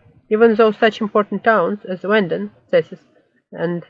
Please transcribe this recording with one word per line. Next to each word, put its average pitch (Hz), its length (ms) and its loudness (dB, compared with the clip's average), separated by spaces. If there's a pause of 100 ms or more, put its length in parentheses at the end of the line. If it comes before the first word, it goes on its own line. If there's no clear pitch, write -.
(300)
even 220 260 4
though 220 180 4
such 220 260 0
important 202 460 -2
towns 208 400 0
as 185 160 -8
Venden, 196 500 -2 (180)
Cesis, 165 300 -2 (540)
and 175 360 -6